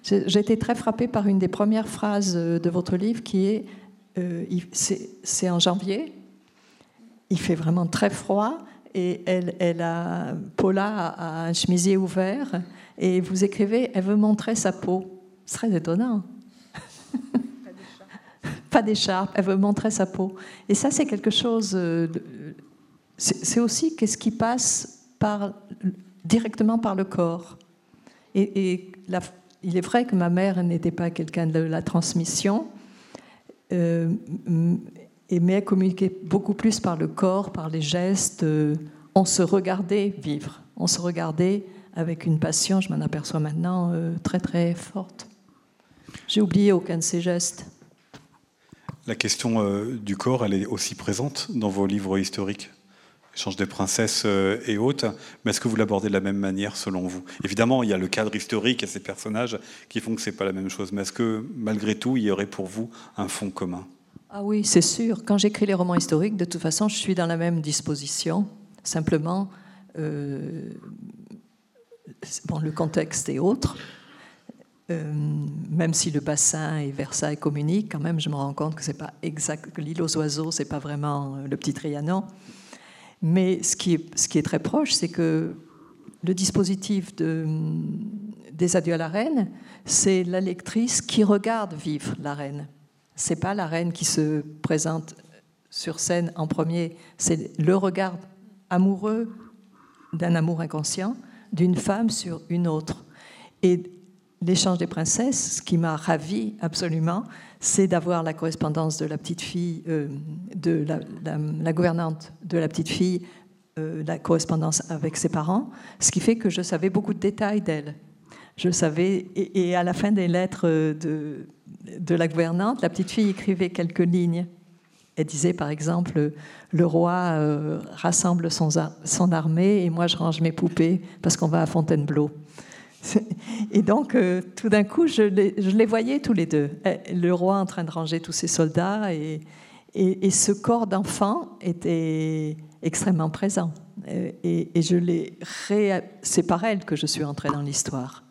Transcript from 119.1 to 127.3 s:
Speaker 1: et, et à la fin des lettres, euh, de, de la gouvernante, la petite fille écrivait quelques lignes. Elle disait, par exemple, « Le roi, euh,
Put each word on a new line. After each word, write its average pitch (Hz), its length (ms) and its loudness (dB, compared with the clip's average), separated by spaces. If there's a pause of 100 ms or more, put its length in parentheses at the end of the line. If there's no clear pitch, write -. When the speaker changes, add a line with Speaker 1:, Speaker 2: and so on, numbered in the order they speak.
Speaker 1:
et, 185 360 0
et 180 40 2
à 175 80 4
la 175 100 2
fin 202 200 2
des 185 160 4
lettres, 180 400 2
euh, 156 260 4
de, 151 540 -6 (500)
de 165 160 0
la 165 140 2
gouvernante, 170 520 0
la 175 100 2
petite 185 200 -4
fille 214 200 2
écrivait 185 400 0
quelques 170 280 -2
lignes. 175 480 2 (720)
Elle 156 100 0
disait, 156 260 0
par 160 160 -2
exemple, « 156 640 0 (400)
Le 170 160 4
roi, 170 260 4
euh, 156 680 0 (100)